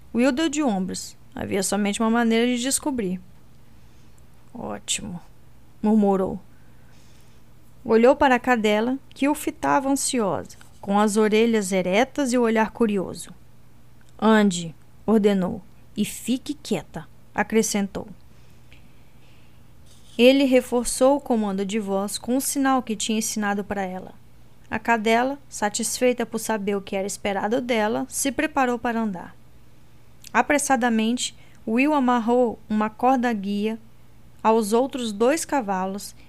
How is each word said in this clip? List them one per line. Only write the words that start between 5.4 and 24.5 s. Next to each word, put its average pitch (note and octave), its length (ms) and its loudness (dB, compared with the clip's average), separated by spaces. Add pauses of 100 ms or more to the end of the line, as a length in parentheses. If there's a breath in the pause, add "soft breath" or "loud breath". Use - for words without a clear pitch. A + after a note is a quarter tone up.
murmurou. G3 580 2 (1400 soft breath)
Olhou A#3 340 6
para C#4 180 4
a A#3+ 40 4
cadela, A3+ 600 0 (120)
que C#4 180 -2
o D4 60 2
fitava C#4 540 0
ansiosa, G#3 680 -2 (220)
com G3+ 180 0
as G#3 180 2
orelhas G#3+ 560 2
eretas A3 600 0
e B3+ 40 2
o B3 60 2
olhar A3 300 2
curioso. G3+ 600 -2 (880)
"Ande", G3+ 540 4 (320)
ordenou, G3+ 560 2 (340)
"e G#3 80 -2
fique - 480 -6
quieta", - 540 -8 (280)
acrescentou. G#3 720 -2 (2000 soft breath)
Ele C4+ 260 6
reforçou B3+ 720 2
o C#4 40 -4
comando G#3 440 -2
de G3+ 140 -4
voz G3 400 -4
com A#3+ 180 -4
um C#4 40 0
sinal C4+ 420 0
que A3 140 -6
tinha G#3+ 220 -2
ensinado G#3 460 -2
para G3+ 180 -6
ela. F#3 300 -10 (580)